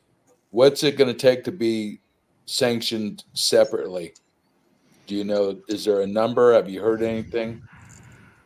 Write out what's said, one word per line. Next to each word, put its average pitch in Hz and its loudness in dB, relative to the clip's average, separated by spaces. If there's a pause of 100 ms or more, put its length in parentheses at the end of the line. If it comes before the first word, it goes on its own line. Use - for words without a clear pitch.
(500)
What's 139 4
it 139 0
gonna 127 2
take 127 2
to 113 -6
be 110 -4 (460)
sanctioned 113 -4
separately? 98 -2 (960)
Do 101 -6
you 101 -4
know, 101 -2 (100)
is 104 -6
there 101 2
a 98 -4
number? 117 4
Have 95 4
you 95 -10
heard 113 0
anything? 113 -6 (840)